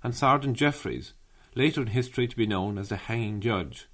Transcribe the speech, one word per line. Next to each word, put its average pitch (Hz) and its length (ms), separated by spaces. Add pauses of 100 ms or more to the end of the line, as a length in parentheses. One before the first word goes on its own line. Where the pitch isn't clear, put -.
and 123 120
Sergeant 139 400
Jeffreys, 143 580 (420)
later 143 260
in 117 60
history 123 400
to - 100
be 110 100
known 101 300
as 98 120
the 104 60
Hanging 104 460
Judge. 92 520